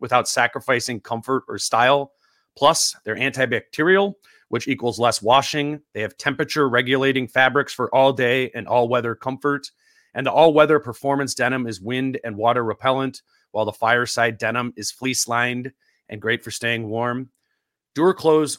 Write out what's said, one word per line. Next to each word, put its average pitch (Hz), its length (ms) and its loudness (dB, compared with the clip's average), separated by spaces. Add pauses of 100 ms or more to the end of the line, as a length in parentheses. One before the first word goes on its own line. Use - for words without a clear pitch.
without 123 280 0
sacrificing 120 720 -2
comfort 120 480 -4
or 110 100 -10
style. 135 540 2 (440)
Plus, - 380 2 (100)
they're 107 120 -4
antibacterial, 135 1000 0 (340)
which 117 200 -4
equals 117 320 -4
less 117 200 2
washing. 143 600 0 (120)
They 104 100 -10
have 104 140 -8
temperature 143 520 -2
regulating 127 580 0
fabrics 131 460 2
for 120 200 -4
all 135 200 4
day 127 420 0
and 110 140 -8
all 120 200 2
weather 117 280 -2
comfort. 139 540 -4 (440)
And 131 120 -4
the 123 60 0
all 156 200 6
weather 151 260 6
performance 139 560 -2
denim 127 320 -2
is 104 140 -8
wind 127 440 -4
and 113 120 -8
water 117 280 2
repellent, 131 580 -2 (280)
while 107 140 -2
the 104 80 -4
fireside 117 640 0
denim 117 380 -4
is 104 140 -8
fleece 127 360 -6
lined 123 460 -4 (360)
and 107 140 -12
great 113 200 -2
for 113 80 -14
staying 113 380 -4
warm. 120 420 -6 (640)
Doer 180 200 2
clothes 156 440 2